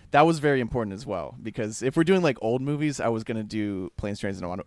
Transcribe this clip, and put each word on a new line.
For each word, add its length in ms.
That 140
was 140
very 200
important 340
as 120
well, 360
because 400
if 140
we're 80
doing, 180
like, 200
old 200
movies, 380
I 80
was 160
gonna 220
do 500
Planes, 240
Trains, 160
and 100
Auto-, 220